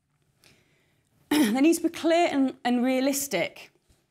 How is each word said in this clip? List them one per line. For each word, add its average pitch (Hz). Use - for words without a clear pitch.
<clears throat> -
They 262
need 330
to -
be 330
clear 339
and, 269
and 247
realistic 262